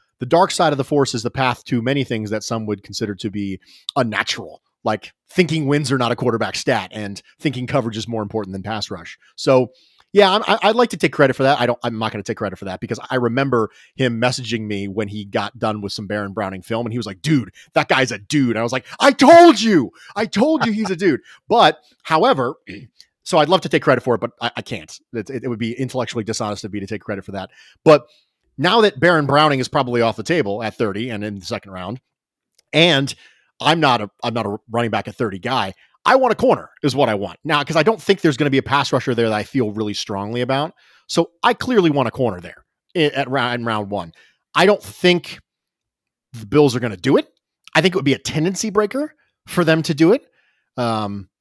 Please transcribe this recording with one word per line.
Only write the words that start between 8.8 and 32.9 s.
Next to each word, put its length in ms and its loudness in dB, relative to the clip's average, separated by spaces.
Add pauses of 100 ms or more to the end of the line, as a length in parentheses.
rush. 260 -14 (200)
So, 320 2 (440)
yeah, 200 6
I'm, 120 2
I, 180 2
I'd 140 2
like 140 4
to 60 -8
take 160 0
credit 220 4
for 80 -4
that. 180 4
I 60 2
don't, 160 0
I'm 160 -4
not 120 -2
gonna 120 -8
take 160 -8
credit 200 -6
for 60 -16
that 160 -10
because 180 -8 (120)
I 60 -2
remember 520 0 (280)
him 220 0
messaging 440 -2
me 260 -6
when 200 -4
he 180 -10
got 320 -4
done 240 -4
with 100 -8
some 140 -10
Baron 260 -6
Browning 300 -6
film, 240 -4
and 60 -8
he 60 -4
was 60 -4
like, 160 -12
"Dude, 300 0 (240)
that 140 0
guy's 240 2
a 60 -8
dude." 320 0
And 80 -2
I 40 -2
was 100 -4
like, 140 -4 (120)
"I 120 6
told 500 10
you, 300 2 (240)
I 100 -4
told 400 0
you 80 0
he's 180 -4
a 60 -4
dude." 240 0 (140)
<laughs> 140 -16
But, 320 4 (240)
however, 500 0 (120)
<clears throat> 580 -20
so 120 -2
I'd 140 4
love 120 4
to 60 -6
take 140 0
credit 180 2
for 140 0
it, 80 -4
but 80 -4 (100)
I, 160 -4
I 60 -8
can't. 340 -14 (160)
It, 160 -8
it, 160 -10
it 40 -6
would 100 -6
be 200 -6
intellectually 460 -6
dishonest 400 -6
of 80 -12
me 80 -8
to 60 -8
take 160 -10
credit 220 -10
for 80 -14
that. 180 -10 (340)
But 220 8 (500)
now 260 2
that 160 2
Baron 280 2
Browning 320 4
is 100 -4
probably 320 0
off 160 0
the 60 -10
table 400 -2
at 140 -6
thirty 340 -4
and 140 -8
in 160 -8
the 40 -16
second 280 -10
round, 280 -10 (720)
and 420 2 (460)